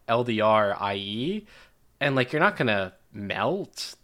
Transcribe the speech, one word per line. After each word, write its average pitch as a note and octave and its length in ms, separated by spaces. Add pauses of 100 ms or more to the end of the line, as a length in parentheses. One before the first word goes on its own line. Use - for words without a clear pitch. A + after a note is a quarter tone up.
L A#2 160
D A#2 160
R G#2+ 400
I G2+ 160
E, A2+ 500 (540)
and, C#3 160
like, B2+ 160
you're D3+ 80
not F#3 160
gonna G2+ 380 (180)
melt G2+ 920